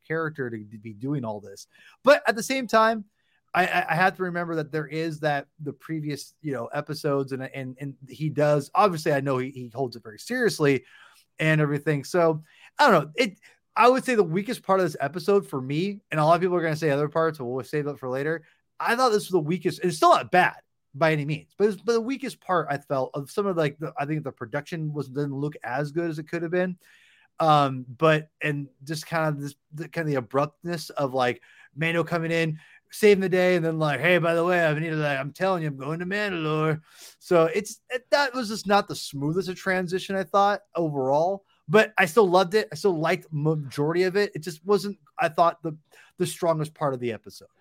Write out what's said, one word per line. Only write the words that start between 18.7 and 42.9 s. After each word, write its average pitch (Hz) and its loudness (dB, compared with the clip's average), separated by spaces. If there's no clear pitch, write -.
I 196 0
thought 254 4
this 208 2
was - -12
the 180 2
weakest, 170 -2
and 180 0
it's 156 -6
still 349 6
not 135 2
bad 175 2
by 156 2
any 151 0
means, 151 -6
but 202 4
it's, 185 -6
but 202 -2
the 226 2
weakest 220 -8
part 175 0
I 143 -2
felt 135 -4
of 143 -8
some 202 -2
of, 190 -2
like, 151 0
the, 156 -8
I 143 -4
think 151 -4
the 127 -8
production 147 -8
was, 139 -6
didn't 139 -4
look 147 -6
as 139 -4
good 170 -4
as 156 -8
it 156 -8
could 170 -6
have 170 -6
been. 180 -2
Um, 139 4
but, 156 2
and 143 -4
just 156 -8
kind 160 -2
of 139 -8
this, 143 -10
the, 151 -12
kind 165 -6
of 151 -2
the 139 0
abruptness 151 -4
of, 139 -4
like, 127 0
Mando 165 0
coming 165 -4
in, 165 -2
saving 208 6
the 190 0
day, 180 4
and 160 0
then, 160 -2
like, 147 0
"Hey, 170 4
by 165 2
the 170 2
way, 175 2
I 151 4
need 165 -4
to, 156 -2
like, 147 0
I'm 143 -8
telling 180 0
you, 156 -2
I'm 143 -6
going 143 -6
to 180 -6
Mandalore." 156 -2
So 165 4
it's, 185 -4
it, 247 -8
that 285 2
was 247 -4
just 196 -8
not 202 4
the 147 -8
smoothest 160 -4
of 180 -8
transition, 185 -2
I 190 -2
thought, 202 2
overall. 156 0
But 214 4
I 190 4
still 202 4
loved 180 4
it. 214 0
I 156 -10
still 175 0